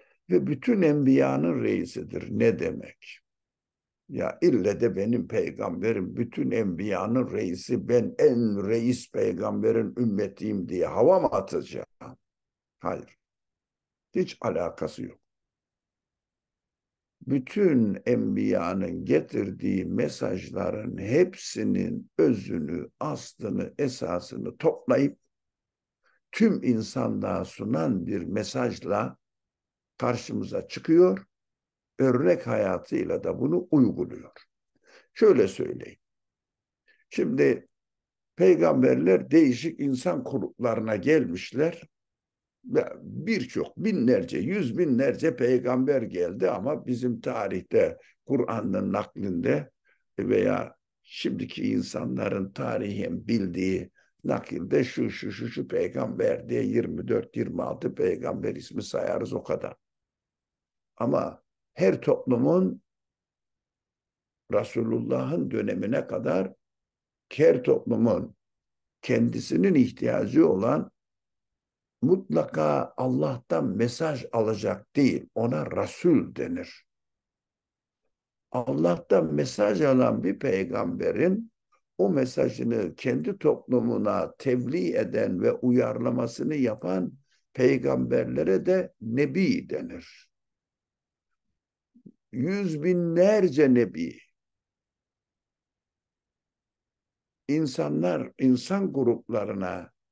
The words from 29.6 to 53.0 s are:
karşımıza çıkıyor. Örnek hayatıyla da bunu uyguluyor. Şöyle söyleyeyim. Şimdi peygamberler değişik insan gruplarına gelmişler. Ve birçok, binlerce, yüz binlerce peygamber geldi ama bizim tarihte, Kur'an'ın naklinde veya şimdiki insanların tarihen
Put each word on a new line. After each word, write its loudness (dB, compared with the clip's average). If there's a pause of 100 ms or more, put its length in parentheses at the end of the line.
karşımıza -4
çıkıyor. 4 (760)
Örnek 4
hayatıyla -2
da -2
bunu 0
uyguluyor. 2 (840)
Şöyle 6
söyleyeyim. -10 (1120)
Şimdi 2 (680)
peygamberler 6
değişik 4
insan -2
gruplarına -2
gelmişler. 0 (840)
Ve 0 (160)
birçok, -6
binlerce, 0
yüz -2
binlerce 0
peygamber 2
geldi -2
ama -4
bizim -4
tarihte, 0 (280)
Kur'an'ın -2
naklinde -2 (480)
veya 0 (260)
şimdiki -6
insanların -4
tarihen -6